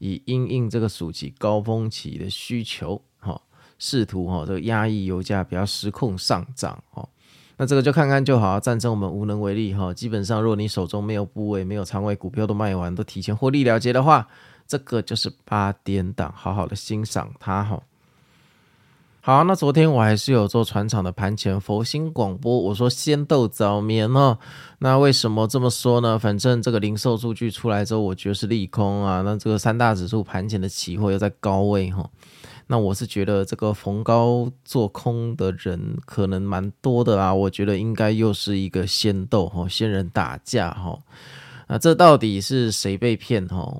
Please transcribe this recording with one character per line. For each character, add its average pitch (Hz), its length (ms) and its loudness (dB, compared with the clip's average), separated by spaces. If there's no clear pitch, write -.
以 95 260 -6
因 127 240 -2
应 123 180 -2
这 117 100 -2
个 110 80 0
暑 85 240 -6
期 69 280 -12
高 107 200 0
峰 113 300 -2
期 - 300 -10
的 85 100 -8
需 117 340 -8
求 95 380 -8
哈， - 200 -8
试 120 260 -2
图 92 220 -4
哈 87 200 -4
这 98 60 -4
个 90 80 -4
压 110 260 0
抑 107 200 -2
油 92 160 -4
价 95 200 -2
不 87 120 -8
要 92 100 -2
失 101 260 -6
控 101 280 -4
上 90 360 -2
涨 - 240 -8
哦。 - 160 -14
那 131 80 -2
这 139 100 2
个 135 60 4
就 139 100 4
看 143 160 4
看 139 160 2
就 127 160 4
好， 98 180 4
战 113 220 0
争 120 100 0
我 110 60 0
们 98 120 -2
无 101 180 -4
能 104 140 -2
为 101 140 -2
力 107 180 -2
哈。 95 220 -2
基 117 140 -8
本 104 160 -2
上， 110 180 0
如 113 60 2
果 107 80 2
你 104 100 -2
手 98 180 -2
中 104 200 -4
没 110 100 -4
有 101 100 -2
部 104 260 -6
位、 98 120 -2
没 95 140 -4
有 98 80 -4
仓 98 180 -4
位、 104 140 -2
股 92 120 -8
票 107 160 -2
都 107 80 0
卖 104 220 -2
完， 87 180 -2
都 90 120 -4
提 - 180 -10
前 104 140 -4
获 131 140 0
利 143 120 2
了 117 160 4
结 120 140 0
的 127 100 2
话， 143 240 6
这 147 120 -4
个 117 240 -4
就 - 120 -8
是 117 160 -4
八 101 260 0
点 98 300 -2
档， 82 200 -4
好 92 200 -6
好 95 120 0
的 - 80 -8
欣 107 300 -6
赏 - 340 -6
它 98 240 -2
哈。 107 180 -4
好， 139 240 6
那 185 100 4
昨 147 180 2
天 156 200 6
我 120 100 4
还 107 140 6
是 135 160 -2
有 104 160 4
做 117 160 2
船 104 240 -2
厂 104 160 -2
的 92 80 -4
盘 104 240 -2
前 98 240 0
佛 104 240 -2
心 156 280 -4
广 101 240 -2
播， 123 220 0
我 98 160 0
说 123 160 2
仙 147 340 0
豆 135 220 4
早 104 340 0
眠 110 320 0
哦。 135 240 6
那 131 200 4
为 139 140 6
什 123 180 0
么 110 160 2
这 127 140 0
么 123 100 2
说 120 300 2
呢？ 113 180 2
反 107 180 2
正 120 240 2
这 117 120 0
个 107 80 2
零 104 160 0
售 117 200 2
数 113 160 -4
据 113 160 -4
出 113 200 -4
来 104 160 2
之 110 100 -2
后， 110 60 2
我 98 120 0
觉 95 180 -4
得 101 40 -2
是 101 140 -4
利 104 180 0
空 101 380 0
啊。 92 180 0
那 104 140 -2
这 104 120 -4
个 107 80 2
三 110 200 0
大 120 180 4
指 90 140 -4
数 110 160 -2
盘 98 240 -6
前 107 120 -2
的 95 80 -2
期 - 280 -8
货 101 160 2
又 98 60 0
在 101 200 0
高 98 240 0
位 98 300 0
哈。 95 180 -6
那 120 100 2
我 98 160 2
是 113 120 -6
觉 101 180 -4
得 98 200 0
这 - 120 -8
个 107 180 0
逢 101 280 -4
高 120 480 2
做 113 240 0
空 117 480 -4
的 95 220 0
人 104 480 -6
可 101 220 -2
能 95 120 -2
蛮 98 400 -4
多 120 240 2
的 107 120 4
啦， 95 180 4
我 98 160 2
觉 98 160 -2
得 101 100 2
应 110 160 -2
该 107 180 2
又 110 220 2
是 101 240 -4
一 95 120 -2
个 92 180 -2
仙 98 400 0
豆 95 200 2
哈， 87 220 -4
仙 110 220 -2
人 95 180 -2
打 71 340 -4
架 110 280 -2
哈。 90 280 -8
那 - 80 -2
这 160 180 6
到 160 220 10
底 104 240 0
是 117 320 0
谁 98 240 -4
被 117 180 0
骗 98 320 -2
哈？ 87 340 -6